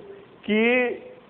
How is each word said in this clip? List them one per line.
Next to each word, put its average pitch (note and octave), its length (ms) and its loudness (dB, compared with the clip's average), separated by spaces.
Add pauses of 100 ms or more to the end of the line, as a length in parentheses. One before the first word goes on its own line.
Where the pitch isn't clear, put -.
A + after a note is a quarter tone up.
(420)
que A#3 580 2 (300)